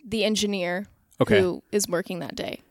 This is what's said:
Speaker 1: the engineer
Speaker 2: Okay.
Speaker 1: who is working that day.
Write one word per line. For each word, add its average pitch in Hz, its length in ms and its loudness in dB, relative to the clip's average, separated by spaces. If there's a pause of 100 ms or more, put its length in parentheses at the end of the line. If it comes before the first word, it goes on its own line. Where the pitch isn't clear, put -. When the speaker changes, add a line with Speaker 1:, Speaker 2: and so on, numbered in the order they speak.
Speaker 1:
the 214 200 -2
engineer 202 600 0 (340)
Speaker 2:
Okay. 196 220 4
Speaker 1:
who 180 300 0
is 208 160 0
working 175 320 -2
that - 160 -8
day. - 360 -8